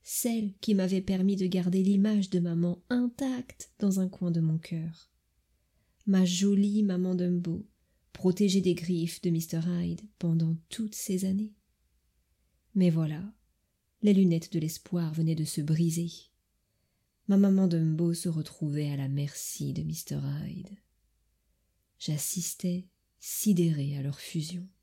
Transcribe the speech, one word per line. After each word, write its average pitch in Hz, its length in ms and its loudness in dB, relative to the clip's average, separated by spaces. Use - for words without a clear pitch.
Celles 226 600 -4
qui 214 120 2
m'avaient 190 280 2
permis 190 340 0
de 185 100 0
garder 180 360 2
l'image 202 480 2
de 180 80 2
maman 175 500 0
intacte 247 920 -4
dans 190 220 2
un 185 80 0
coin 180 220 -4
de 165 100 2
mon 160 160 2
cœur. 160 560 -8
Ma 190 180 4
jolie 202 580 2
maman 185 320 0
Dumbo, 175 540 -2
protégée 185 500 2
des 180 120 4
griffes 165 460 -2
de 180 80 -2
mister 165 380 0
Hyde 175 340 -4
pendant 165 380 2
toutes 214 240 -6
ces 190 320 -4
années. 208 280 -2
Mais 180 140 6
voilà, 160 340 0
les 208 140 6
lunettes 175 400 4
de 165 40 0
l'espoir 160 540 -4
venaient 160 220 0
de 151 100 -2
se 151 160 -4
briser. 165 500 0
Ma 196 80 4
maman 190 300 6
Dumbo 165 480 2
se 170 160 -4
retrouvait 151 580 -4
à 143 80 -4
la 135 120 -4
merci 143 680 -6
de 160 80 -4
mister 156 360 -6
Hyde. - 320 -12
J'assistais, 175 880 -4
sidérée, 156 800 0
à 135 40 -6
leur 143 160 -4
fusion. 175 480 -8